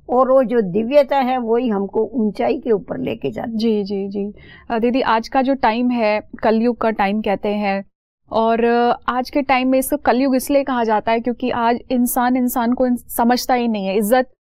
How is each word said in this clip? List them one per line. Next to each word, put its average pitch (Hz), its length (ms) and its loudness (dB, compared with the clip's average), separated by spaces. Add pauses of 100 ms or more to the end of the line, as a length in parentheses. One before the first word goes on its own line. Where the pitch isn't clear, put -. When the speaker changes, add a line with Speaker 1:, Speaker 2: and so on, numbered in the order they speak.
Speaker 1:
और 247 220 2
वो 269 140 6
जो 233 160 0
दिव्यता 226 560 2
है 254 220 0
वही 240 300 0
हमको 208 460 -2
ऊंचाई 226 440 0
के 247 120 -4
ऊपर 190 280 -2
लेके 139 320 -4
जाती 226 200 -8
है। 226 60 -6
Speaker 2:
जी, 214 280 0
जी, 196 240 -6
जी। 202 260 -6 (360)
अ, 233 80 -2
दीदी, 240 220 0
आज 226 280 0
का 269 140 0
जो 269 120 0
time 247 360 0
है, 214 380 -2 (140)
कलयुग 226 380 2
का 226 100 0
time 214 300 -2
कहते 208 280 -2
हैं, 202 360 -2 (480)
और, 226 320 2
अ, 240 340 2 (100)
आज 254 220 -4
के 294 120 0
time 262 260 0
में 262 100 4
इसको 269 180 -2
कलयुग 262 400 2
इसलिए 277 280 0
कहा 247 200 -2
जाता 220 280 0
है 233 80 0
क्योंकि 240 300 -4
आज 233 280 0 (120)
इंसान 247 460 0
इंसान 247 360 0
को 254 140 0
इन-, 247 100 2
समझता 240 580 0
ही 240 140 0
नहीं 208 180 -2
है, 190 100 0
इज्जत, 233 340 2 (260)